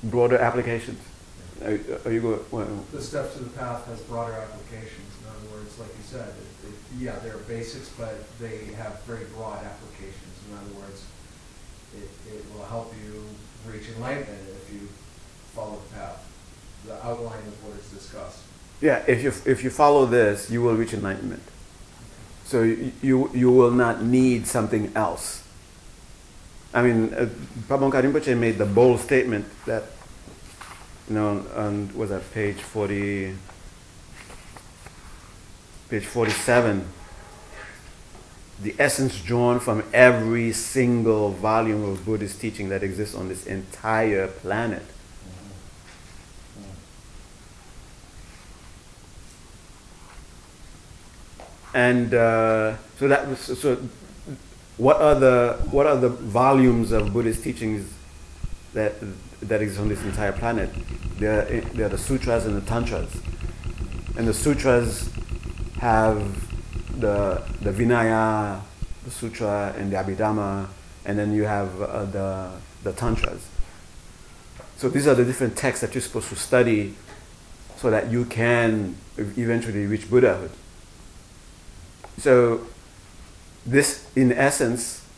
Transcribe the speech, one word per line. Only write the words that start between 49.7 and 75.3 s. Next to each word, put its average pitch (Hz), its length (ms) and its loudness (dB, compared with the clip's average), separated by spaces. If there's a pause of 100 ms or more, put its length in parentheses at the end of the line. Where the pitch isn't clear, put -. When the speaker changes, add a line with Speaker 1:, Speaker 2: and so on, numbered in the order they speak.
Speaker 1:
And, 123 380 4
uh, 110 640 4 (220)
so 139 100 2
that 139 200 4
was, 131 120 -6
so 127 360 -2 (1000)
what 143 240 6
are 151 140 8
the, 127 440 6 (120)
what 139 160 6
are 143 100 6
the 123 140 4
volumes 120 840 6
of 104 220 2
Buddhist 113 280 0
teachings 107 480 -4 (840)
that, 107 200 0 (460)
that 104 220 0
exist 101 180 -2
on 104 80 2
this 101 160 -2
entire 98 280 -2
planet? 113 380 0 (480)
They 104 80 0
are, 107 180 4
they - 380 -2
are 104 60 2
the 95 80 -2
sutras 117 480 0
and 104 120 0
the 98 40 0
tantras. 117 540 -2 (1040)
And 113 100 2
the 107 60 2
sutras 120 760 2 (680)
have 110 1200 0
the, 101 420 0 (200)
the 101 100 0
Vinaya, 110 880 2 (440)
the 123 60 -10
sutra, 104 640 -4
and 98 160 -4
the 98 60 -2
Abhidhamma, 98 720 -2 (380)
and 101 120 -2
then 104 140 0
you 104 120 2
have, 98 360 -2
uh, 104 240 -4
the, 95 460 -4 (320)
the - 100 -4
tantras. - 560 -2 (1300)
So 127 140 0
these 143 160 2
are 143 80 8
the 123 100 6
different 123 320 0